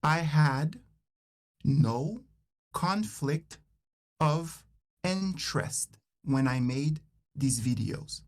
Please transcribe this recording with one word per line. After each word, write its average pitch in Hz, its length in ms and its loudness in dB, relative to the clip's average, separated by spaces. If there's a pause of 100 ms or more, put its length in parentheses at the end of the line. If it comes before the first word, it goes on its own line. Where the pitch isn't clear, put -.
I 160 160 4
had 151 600 2 (840)
no 139 600 2 (500)
conflict 175 840 -2 (640)
of 160 440 0 (400)
interest - 920 -4 (260)
when 135 240 2
I 127 120 2
made 135 420 0 (340)
these 135 240 0
videos. 110 680 -4